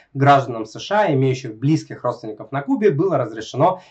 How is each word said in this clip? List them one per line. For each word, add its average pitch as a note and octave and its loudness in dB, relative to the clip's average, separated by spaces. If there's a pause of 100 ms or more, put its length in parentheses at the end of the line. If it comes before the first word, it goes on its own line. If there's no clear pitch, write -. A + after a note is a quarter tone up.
(140)
гражданам C3 2
С - -16
Ш - -6
А, G3 2
имеющих B2+ -2
близких C#3 -2
родственников A2 -8
на C#3 -4
Кубе, G#3+ 2
было D#3+ 0
разрешено B2 -2